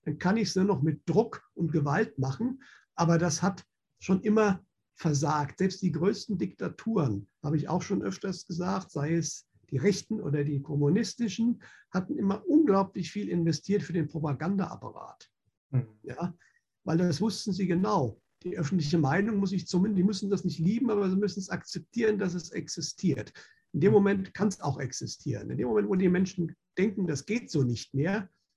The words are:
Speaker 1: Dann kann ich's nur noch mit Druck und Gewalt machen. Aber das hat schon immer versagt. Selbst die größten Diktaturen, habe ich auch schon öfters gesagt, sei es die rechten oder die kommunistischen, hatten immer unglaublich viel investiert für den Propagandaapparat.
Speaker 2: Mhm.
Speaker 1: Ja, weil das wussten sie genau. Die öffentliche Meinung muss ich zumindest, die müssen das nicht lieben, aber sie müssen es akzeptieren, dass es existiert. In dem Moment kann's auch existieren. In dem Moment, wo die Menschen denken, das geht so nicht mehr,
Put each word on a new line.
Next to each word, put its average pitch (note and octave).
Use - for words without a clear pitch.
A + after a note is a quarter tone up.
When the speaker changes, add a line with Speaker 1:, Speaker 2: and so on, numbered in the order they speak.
Speaker 1:
Dann D#3
kann G3
ich's G#3+
nur F#3+
noch D#3+
mit D#3
Druck G#3+
und D#3+
Gewalt D3
machen. A3
Aber E3+
das E3+
hat F#3+
schon F#3+
immer G#3
versagt. D3
Selbst F#3
die F3+
größten F3+
Diktaturen, F3
habe D3+
ich D3
auch F3+
schon G3
öfters F#3+
gesagt, F#3
sei D3+
es -
die C3+
rechten G3+
oder C#3+
die C#3+
kommunistischen, G3
hatten -
immer G3+
unglaublich G3
viel G3+
investiert E3+
für E3
den D#3
Propagandaapparat. D#3
Speaker 2:
Mhm. A2+
Speaker 1:
Ja, E3+
weil E3
das F3+
wussten G#3+
sie F#3
genau. F3
Die F3
öffentliche D#3
Meinung F#3+
muss G3
ich F#3
zumindest, F#3+
die F3
müssen G3+
das G3
nicht E3
lieben, A3
aber G3+
sie F#3+
müssen G3
es F#3
akzeptieren, G#3
dass F3+
es F3+
existiert. -
In C#3
dem G3
Moment G3
kann's G3
auch D3
existieren. -
In B2
dem A#3+
Moment, G#3
wo G3
die F#3
Menschen F3+
denken, F#3+
das C#3
geht A#3+
so C#3
nicht A#2+
mehr, F#3+